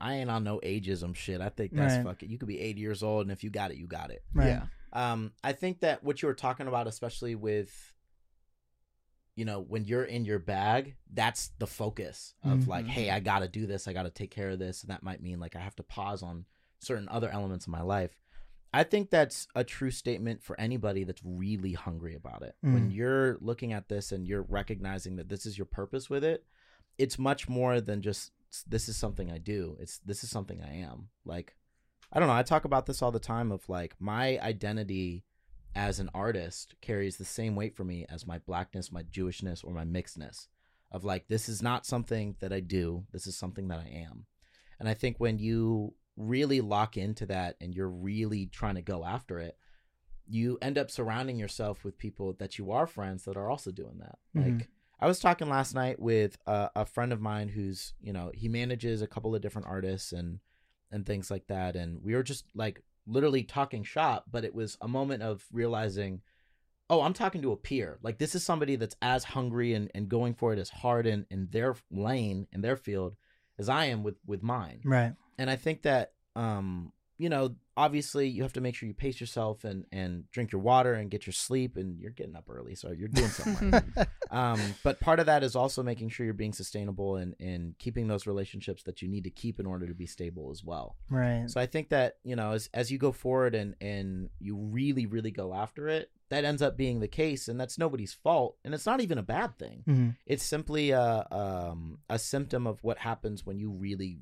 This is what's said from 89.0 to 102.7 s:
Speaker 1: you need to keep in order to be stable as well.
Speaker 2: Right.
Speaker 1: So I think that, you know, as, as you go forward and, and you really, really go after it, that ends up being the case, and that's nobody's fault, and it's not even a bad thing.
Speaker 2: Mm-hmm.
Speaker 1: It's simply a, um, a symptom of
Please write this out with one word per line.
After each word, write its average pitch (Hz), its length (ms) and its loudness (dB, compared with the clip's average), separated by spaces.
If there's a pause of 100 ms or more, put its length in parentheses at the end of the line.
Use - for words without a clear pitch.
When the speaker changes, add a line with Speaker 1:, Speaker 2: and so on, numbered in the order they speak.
Speaker 1:
you 92 80 -4
need 95 160 -4
to 92 40 -6
keep 113 300 -6
in 95 60 -4
order 92 220 -4
to 87 60 -6
be 87 120 -8
stable 85 460 -8
as - 120 -12
well. 73 320 -8 (140)
Speaker 2:
Right. 123 400 2
Speaker 1:
So 123 100 -2
I 127 60 2
think 151 240 -4
that, 127 340 4
you 123 140 -4
know, 110 160 0
as, 110 200 -4
as 120 200 0
you 135 40 -2
go 131 140 4
forward 127 440 4
and, 101 260 -2
and 98 480 -4 (100)
you 101 160 -6
really, 120 500 0
really 110 260 -2
go 95 220 -6
after 110 360 -4
it, 156 220 -2 (180)
that 143 160 2
ends 147 160 2
up 131 160 4
being 123 240 2
the 104 80 0
case, 151 400 0
and 117 100 -2
that's 127 180 -4
nobody's 135 360 0
fault, 151 500 4
and 147 100 -4
it's 151 120 -4
not 254 160 4
even 170 160 2
a 104 60 -2
bad 135 360 -2
thing. 57 260 -12
Speaker 2:
Mm-hmm. 127 240 8 (160)
Speaker 1:
It's - 200 0
simply 151 460 2
a, 117 380 6
um, 87 720 -4 (100)
a 117 80 0
symptom 135 500 0
of 107 180 -4